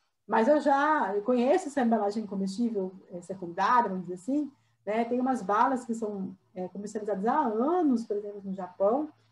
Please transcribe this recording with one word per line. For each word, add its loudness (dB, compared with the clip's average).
mas 2
eu 6
já 2
conheço 2
essa -4
embalagem 0
comestível, -2
é, -12
secundária, 0
vamos -4
dizer -8
assim, -4
né? 0
Tem -2
umas 0
balas 2
que -4
são, -6
é, -6
comercializadas -6
há 2
anos, 2
por -4
exemplo, -8
no -8
Japão, 0